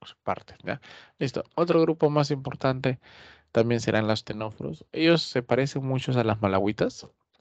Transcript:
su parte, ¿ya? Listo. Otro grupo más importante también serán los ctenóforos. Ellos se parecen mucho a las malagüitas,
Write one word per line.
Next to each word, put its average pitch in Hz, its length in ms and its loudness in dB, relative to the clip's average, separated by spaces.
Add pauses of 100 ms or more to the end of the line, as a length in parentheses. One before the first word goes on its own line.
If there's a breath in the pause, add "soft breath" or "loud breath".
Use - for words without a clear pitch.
su - 200 -20
parte, - 400 -8
¿ya? 107 180 -8 (380 loud breath)
Listo. 139 240 -4 (140)
Otro 165 240 2
grupo 160 280 2
más 147 220 2
importante 131 720 -2 (500 loud breath)
también 117 300 2
serán 110 260 0
los 107 160 0
ctenóforos. 110 720 -10
Ellos 165 300 4
se - 200 -4
parecen 135 420 0
mucho 131 280 -2
a 123 100 4
las 107 180 0
malagüitas, 104 680 0 (320)